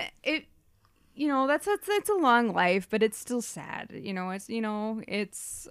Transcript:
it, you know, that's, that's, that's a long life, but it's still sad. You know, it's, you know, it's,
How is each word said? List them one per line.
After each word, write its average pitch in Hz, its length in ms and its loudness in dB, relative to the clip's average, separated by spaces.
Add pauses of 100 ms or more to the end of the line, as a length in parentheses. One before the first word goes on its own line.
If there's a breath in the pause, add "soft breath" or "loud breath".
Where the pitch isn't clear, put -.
(220)
it, - 220 -2 (680)
you 302 140 -2
know, 269 180 4
that's, 294 200 2
that's, 403 200 0
that's 415 240 0
a 415 40 4
long 240 380 6
life, 180 380 4
but 214 120 2
it's 220 160 2
still 240 240 -4
sad. - 500 -10
You - 200 -8
know, 185 180 -4
it's, 196 180 -8
you 226 120 -4
know, 214 480 -4
it's, - 640 -6